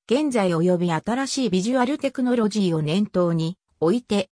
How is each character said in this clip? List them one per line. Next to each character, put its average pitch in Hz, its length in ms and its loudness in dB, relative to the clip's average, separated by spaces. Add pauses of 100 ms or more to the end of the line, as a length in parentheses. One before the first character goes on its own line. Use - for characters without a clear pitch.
(120)
現 285 220 0
在 196 160 2
及 175 280 2
び 175 140 -2
新 233 360 -2
し 262 180 -2
い 202 40 -2
ビ 180 120 2
ジ 233 120 -2
ュ 262 60 2
ア 247 60 2
ル 294 120 -2
テ 269 140 -4
ク 262 120 -4
ノ 247 120 2
ロ 220 140 2
ジ 214 120 -2
ー 170 140 2
を 156 60 -2
念 170 240 0
頭 180 260 0
に 165 260 -2 (220)
置 165 140 2
い 247 80 0
て、 - 320 -2